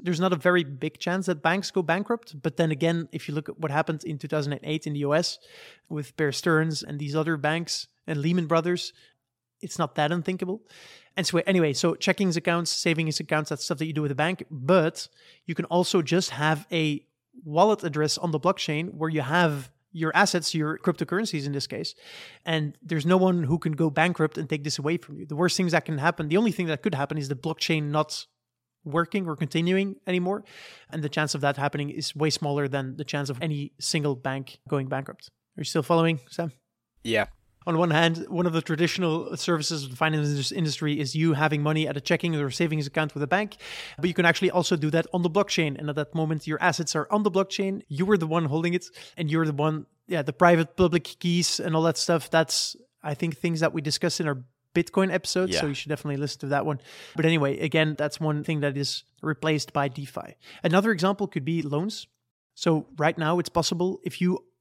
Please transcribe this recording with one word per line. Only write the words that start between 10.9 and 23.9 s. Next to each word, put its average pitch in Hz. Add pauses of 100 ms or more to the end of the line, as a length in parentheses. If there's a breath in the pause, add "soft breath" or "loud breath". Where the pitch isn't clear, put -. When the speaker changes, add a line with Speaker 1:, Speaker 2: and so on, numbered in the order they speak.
Speaker 1:
And 185
so 175
anyway, 175
so 165
checkings 185
accounts, 170
savings 160
accounts, 156
that's 143
stuff 156
that 160
you 160
do 147
with 143
a 131
bank, 165
but 156 (380 soft breath)
you 165
can 170
also 175
just 165
have 151
a 156 (400)
wallet 185
address 151
on 170
the 156
blockchain 165
where 156
you 156
have 143 (200)
your 160
assets, 180
your 156
cryptocurrencies 175
in 143
this 139
case, 151 (500 loud breath)
and 156
there's 156
no 180
one 185
who 151
can 160
go 160
bankrupt 160